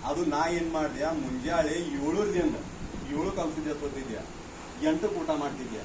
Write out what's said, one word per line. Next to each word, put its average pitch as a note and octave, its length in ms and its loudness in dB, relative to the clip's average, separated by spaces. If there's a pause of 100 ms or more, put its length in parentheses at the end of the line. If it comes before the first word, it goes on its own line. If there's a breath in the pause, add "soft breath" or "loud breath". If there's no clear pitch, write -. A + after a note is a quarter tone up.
ಅದು E3 200 0
ನಾ D#3 240 4
ಏನ್ E3 240 2
ಮಾಡ್ದೆ, C#3+ 340 0 (140)
ಮುಂಜಾಳೆ D3+ 520 2
ಏಳೂರದಿಂದ E3 840 2 (640)
ಏಳಕ್ಕೆ F#3 200 0
ಔಷಧಿ D3+ 300 -2
ಹತ್ಕೋತಿದ್ದೆ, C3+ 640 -6 (520)
ಎಂಟಕ್ಕೆ F4 320 2
ಊಟ D#4+ 100 0
ಮಾಡ್ತಿದ್ದೆ. C#4+ 540 -2